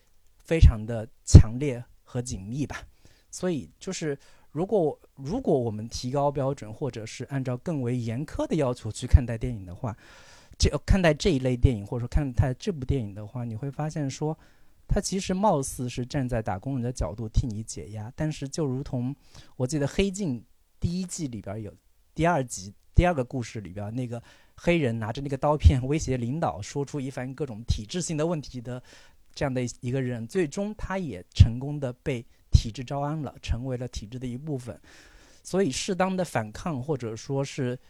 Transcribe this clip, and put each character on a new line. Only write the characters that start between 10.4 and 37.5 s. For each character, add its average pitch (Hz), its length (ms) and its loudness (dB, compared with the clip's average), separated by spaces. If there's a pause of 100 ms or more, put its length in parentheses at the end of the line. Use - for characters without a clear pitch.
这， - 260 4
看 196 160 6
待 160 140 8
这 190 160 2
一 139 80 4
类 127 180 2
电 127 160 6
影， 104 140 -4
或 127 100 -4
者 117 40 -2
说 120 80 -4
看 147 240 2
待 131 220 2
这 - 180 -4
部 135 120 -4
电 139 160 0
影 101 140 -6
的 107 100 -10
话， 120 200 -8
你 117 100 -6
会 139 160 -6
发 151 180 -4
现 151 220 -4
说， 156 260 -4 (520)
他 208 120 4
其 196 200 -2
实 190 120 -2
貌 185 300 4
似 123 260 -4
是 123 160 -4
站 127 240 -2
在 117 140 0
打 98 160 -2
工 135 160 -6
人 120 80 -2
的 120 80 -2
角 104 240 -4
度 110 140 -6
替 - 180 2
你 110 160 -4
解 - 280 -10
压， 107 260 -10
但 156 160 -2
是 139 160 -8
就 156 180 -2
如 131 160 -2
同 127 320 -4 (400)
我 127 100 -2
记 147 140 -2
得 139 120 0
《黑 202 200 2
镜》 175 300 -4 (400)
第 180 200 0
一 190 40 -2
季 170 240 -6
里 110 120 -8
边 104 220 -8
有 95 100 -10 (400)
第 160 140 2
二 165 160 4
集， 101 320 -8 (220)
第 170 100 8
二 175 80 2
个 131 80 -2
故 123 180 -4
事 113 200 -8
里 87 120 -12
边 104 220 -8
那 127 140 -4
个 117 120 -8 (360)
黑 175 200 2
人 117 220 2
拿 110 140 -4
着 139 100 -6
那 139 60 -6
个 135 80 -4
刀 151 200 2
片 139 300 8
威 147 100 0
胁 131 200 -2
领 123 240 -2
导， 92 200 -2
说 143 240 -4
出 143 160 -6
一 131 80 -4
番 131 240 -8
各 139 140 -6
种 113 180 -10
体 107 220 0
制 175 160 -4
性 165 140 -4
的 151 100 2
问 165 160 -2
题 123 180 -10
的 123 220 -10 (500)
这 - 120 -2
样 131 100 0
的 127 80 0 (180)
一 123 120 -4
个 135 100 0
人， 120 240 -4
最 175 220 0
终 202 260 -4
他 190 240 -4
也 110 340 -6
成 117 280 8
功 147 180 -4
的 127 140 -2
被 127 340 -4 (240)
体 - 220 4
制 135 100 -10
招 139 180 -6
安 151 200 -4
了， 131 220 -8
成 120 240 -6
为 127 100 -4
了 123 100 -6
体 117 200 -10
制 123 120 -12
的 127 80 -8
一 120 100 -6
部 147 200 -8
分。 120 240 -12 (640)
所 185 180 -2
以 143 80 0
适 190 240 -4
当 185 220 0
的 180 80 0
反 110 260 -4
抗， 135 320 -6
或 147 140 -2
者 117 180 -6
说 135 300 -4
是 127 340 -4 (120)